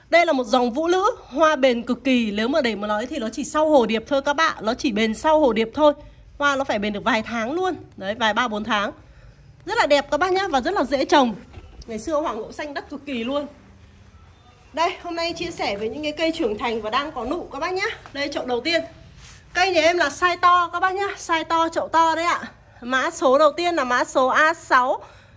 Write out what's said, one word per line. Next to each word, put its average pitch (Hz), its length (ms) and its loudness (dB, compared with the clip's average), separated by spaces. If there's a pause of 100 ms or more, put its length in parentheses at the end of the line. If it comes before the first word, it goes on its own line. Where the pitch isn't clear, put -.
(100)
Đây 339 160 6
là 320 60 2
một 254 120 0
dòng 247 260 2
vũ 311 180 -2
lữ, 370 160 2 (220)
hoa 311 300 2
bền 254 260 2
cực 247 220 -6
kỳ. 240 260 2
Nếu 214 180 -2
mà 311 120 0
để 233 140 -2
mà 208 140 -6
nói 214 180 -2
thì 302 120 -8
nó 220 140 -4
chỉ 285 120 -8
sau 311 240 0
hồ 269 180 6
điệp 220 220 -2
thôi 277 140 0
các 285 100 0
bạn. 302 280 2
Nó 220 140 -2
chỉ 254 180 -2
bền 220 220 0
sau 311 260 4
hồ 254 120 6
điệp 220 220 0
thôi. 294 180 6 (460)
Hoa 285 180 0
nó 269 80 -2
phải 262 140 -2
bền 208 140 -2
được 190 120 -8
vài 220 180 0
tháng 226 300 -6
luôn. 359 240 -2 (200)
Đấy, 190 180 -6
vài 226 200 0
ba 240 140 0
bốn 214 160 -6
tháng. 214 280 -2 (720)
Rất 427 120 -4
là 370 80 4
đẹp 285 240 2
các 294 60 0
bác 359 160 0
nhá, 381 160 0
và 269 120 0
rất 320 140 -2
là 349 100 2
dễ 269 200 -2
trồng. 262 300 4 (520)
Ngày 220 120 -10
xưa 302 220 -4
hoàng 262 160 -6
hậu 220 160 -12
xanh 294 220 -12
đắt 311 160 -10
cực 285 160 -12
kỳ 240 180 -6
luôn. 285 220 -4 (1300)
Đây, 339 200 -2 (100)
hôm 339 140 -8
nay 339 160 -4
chia 339 180 -8
sẻ 254 260 -4
về 220 120 -6
những 277 140 -8
cái 294 100 -4
cây 320 200 -2
trưởng 240 260 -2
thành 233 240 -4
và 214 80 -6
đang 285 220 -4
có 233 120 -8
nụ 302 280 -6
các 269 60 -10
bác 349 140 -4
nhá. 392 140 -4 (260)
Đây, 277 160 -6
chậu - 180 -6
đầu 240 140 -2
tiên. 320 220 0 (720)
Cây 370 180 2
nhà 330 80 4
em 339 180 4
là 294 100 2
size 349 320 0
to 349 320 6
các 349 80 -4
bác 370 140 2
nhá, 403 120 -2 (120)
size 320 260 -2
to, 330 240 0
chậu 285 200 -4
to 320 260 4
đấy 330 100 -4
ạ. 330 180 0 (380)
Mã 262 300 0
số 277 280 4
đầu 302 140 6
tiên 349 220 -2
là 285 100 0
mã 247 200 0
số 262 220 0
A 302 280 4
sáu. 277 480 0 (340)